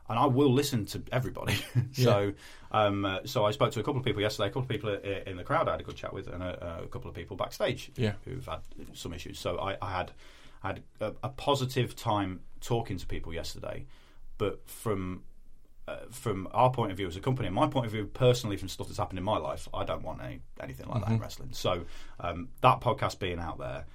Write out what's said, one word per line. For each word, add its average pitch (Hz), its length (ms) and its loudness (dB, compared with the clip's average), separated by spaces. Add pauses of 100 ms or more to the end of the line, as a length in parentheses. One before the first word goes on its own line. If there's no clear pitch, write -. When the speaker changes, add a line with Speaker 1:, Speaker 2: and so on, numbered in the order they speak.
Speaker 1:
and 113 100 2
I 127 80 6
will 135 260 8
listen 127 340 4
to 92 160 -6 (100)
everybody. 120 440 0 (200)
<laughs> 123 160 4
So, 104 400 6 (400)
Speaker 2:
Yeah. 107 140 6
Speaker 1:
um, 101 180 2
uh, 95 220 2
so 107 180 2
I 104 60 8
spoke 110 220 4
to 113 80 -2
a - 20 0
couple 135 160 0
of 123 80 -2
people 104 160 2
yesterday, 104 240 2
a 101 40 0
couple 127 120 -2
of 127 60 -4
people 107 220 -2 (140)
i-, 98 220 -4
in 95 100 -6
the 87 80 -8
crowd 143 240 2
I 87 40 2
had 80 100 0
a - 20 -10
good - 120 -10
chat - 180 -8
with, 95 140 -6
and 87 140 -6
a, 87 420 -6
a - 20 -10
couple - 240 -8
of - 40 -10
people 87 220 -8
backstage - 600 -2
Speaker 2:
Yeah. 107 180 2 (100)
Speaker 1:
who've 87 220 -8
had 80 140 -6 (340)
some - 180 -8
issues. 80 260 -10
So 87 200 -2
I, 98 240 -2
I 95 100 -4
had, 92 200 -2 (500)
had 95 200 -4 (180)
a, 104 120 -2 (100)
a - 60 -2
positive 127 680 2
time 98 460 0 (220)
talking 113 340 0
to 85 100 -4
people 80 280 -2
yesterday, - 500 -6 (520)
but - 320 0
from, 92 540 -2 (640)
uh, 76 100 -6 (140)
from 95 420 -4
our 127 200 8
point 113 180 2
of 92 60 -6
view 98 100 -2
as 85 100 -4
a 98 40 -6
company, 127 260 0
and 90 80 0
my 143 140 6
point 131 180 2
of 101 60 -4
view 107 140 0
personally 123 500 4
from 95 120 -4
stuff 92 200 -6
that's 90 100 -8
happened 95 200 -2
in 90 60 -2
my 95 120 4
life, 76 360 -2
I 98 120 0
don't 85 180 -2
want 76 200 -6
any, 64 180 -8 (200)
anything - 280 -10
like 110 140 0
that 95 60 0
in 110 60 6
Speaker 2:
Mm-hmm. 110 80 4
Speaker 1:
wrestling. - 300 -8
So, 92 320 0 (340)
um, 87 300 -4 (140)
that 113 180 8
podcast - 400 0
being 90 180 -2
out 80 200 -6
there 71 260 -6 (100)